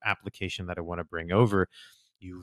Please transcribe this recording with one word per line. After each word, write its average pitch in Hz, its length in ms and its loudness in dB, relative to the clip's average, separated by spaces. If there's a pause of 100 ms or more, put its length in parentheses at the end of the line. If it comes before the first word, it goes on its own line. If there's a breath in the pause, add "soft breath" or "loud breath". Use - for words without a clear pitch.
application 95 600 -4
that 87 100 -6
I 87 40 -6
wanna 85 220 -6
bring 85 280 -6
over, 101 360 6 (520 loud breath)
you 90 240 -14